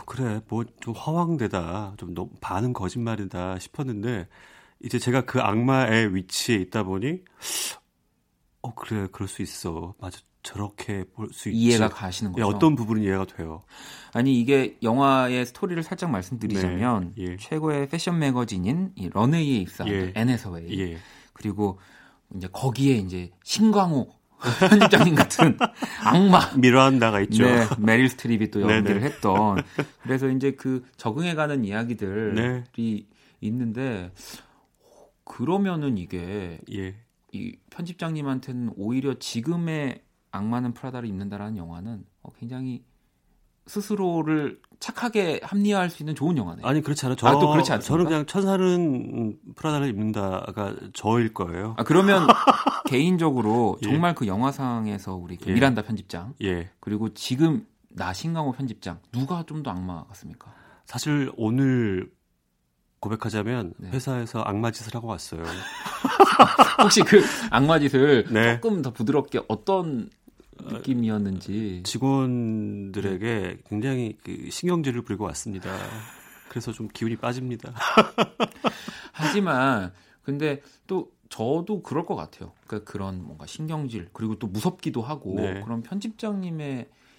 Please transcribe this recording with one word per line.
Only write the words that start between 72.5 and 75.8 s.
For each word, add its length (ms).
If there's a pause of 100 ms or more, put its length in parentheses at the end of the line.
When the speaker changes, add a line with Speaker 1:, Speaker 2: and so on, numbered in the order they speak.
Speaker 2:
네. 160 (100)
Speaker 1:
굉장히 560
그 280
신경질을 520
부리고 220
왔습니다. 500 (760)